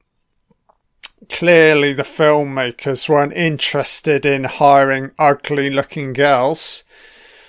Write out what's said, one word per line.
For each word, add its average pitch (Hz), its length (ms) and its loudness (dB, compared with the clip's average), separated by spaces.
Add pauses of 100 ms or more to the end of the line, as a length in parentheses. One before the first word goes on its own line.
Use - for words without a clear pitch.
(1300)
clearly 156 640 2
the 131 100 -6
filmmakers 139 1040 -2
weren't 147 260 0
interested 147 920 -2
in 139 160 0
hiring 135 760 2
ugly 143 540 0
looking 139 420 -6
girls. 139 720 0 (680)